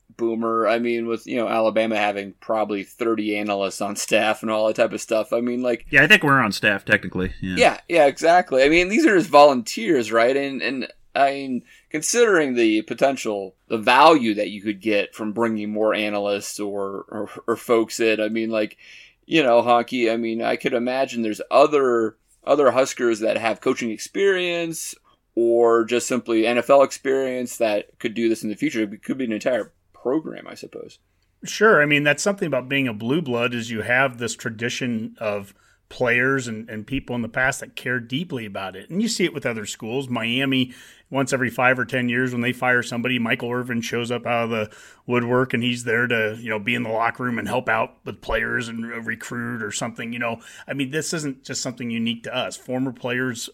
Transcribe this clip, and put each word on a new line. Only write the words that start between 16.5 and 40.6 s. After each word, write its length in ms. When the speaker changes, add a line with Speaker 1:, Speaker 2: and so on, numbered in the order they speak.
Speaker 1:
or, 500
or, 220
or 100
folks 440
in, 200
I 80
mean, 220
like, 260
you 200
know, 180
Honky, 500
I 40
mean, 260
I 140
could 180
imagine 480
there's 260
other, 680
other 280
Huskers 480
that 160
have 240
coaching 320
experience 1040
or 480
just 240
simply 360
N 140
F 120
L 120
experience 760
that 420
could 140
do 140
this 140
in 60
the 80
future. 260
It 220
could 140
be 60
an 80
entire 400
program, 560
I 60
suppose. 460
Speaker 3:
Sure. 380
I 40
mean, 180
that's 180
something 240
about 220
being 180
a 80
blue 260
blood 320
is 180
you 120
have 360
this 180
tradition 840
of 360
players 580
and, 220
and 180
people 300
in 60
the 60
past 320
that 140
care 240
deeply 480
about 300
it. 140
And 120
you 60
see 160
it 100
with 120
other 200
schools. 420
Miami, 640